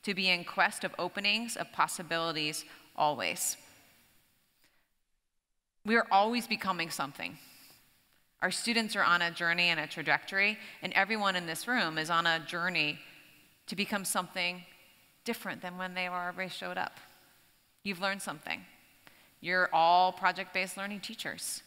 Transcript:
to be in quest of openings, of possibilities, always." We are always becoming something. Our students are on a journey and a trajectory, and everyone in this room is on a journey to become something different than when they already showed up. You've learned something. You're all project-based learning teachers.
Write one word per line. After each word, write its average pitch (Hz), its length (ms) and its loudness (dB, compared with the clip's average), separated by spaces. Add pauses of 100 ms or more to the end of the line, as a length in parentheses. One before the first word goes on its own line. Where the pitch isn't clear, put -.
to 202 100 -2
be 190 160 2
in 175 160 2
quest 196 400 2
of 180 120 -4
openings, 208 600 -2
of 165 160 -6
possibilities, 160 880 -2 (320)
always." 117 640 0 (2250)
We 226 140 4
are 226 140 4
always 226 360 4
becoming 185 440 -2
something. - 460 -6 (1040)
Our 180 100 2
students 220 440 0
are 196 80 4
on 175 200 6
a 226 80 0
journey 175 380 2
and 165 100 2
a 151 80 -2
trajectory, 196 720 0 (240)
and 185 100 -6
everyone 196 420 2
in 175 120 -2
this 165 200 -6
room 185 300 0
is 156 140 -2
on 165 160 4
a 160 120 2
journey 165 600 -2 (680)
to 190 100 -10
become 196 300 -2
something 180 580 -2 (640)
different 196 380 -6
than 180 140 -8
when 180 180 -6
they 185 120 -2
already 180 420 -4
showed 180 280 -6
up. - 220 -4 (840)
You've 196 160 -6
learned 196 220 -2
something. 175 420 -8 (800)
You're 180 320 2
all 175 380 8
project-based 185 680 0
learning 202 220 -8
teachers. - 680 -8